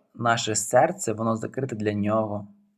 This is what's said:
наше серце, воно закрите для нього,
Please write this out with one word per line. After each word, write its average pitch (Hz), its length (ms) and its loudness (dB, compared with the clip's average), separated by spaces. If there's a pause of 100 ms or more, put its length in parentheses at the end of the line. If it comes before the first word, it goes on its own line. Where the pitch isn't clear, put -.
(160)
наше 117 400 0
серце, 135 580 2
воно 113 220 0
закрите 117 400 -6
для 104 180 0
нього, 104 540 0 (300)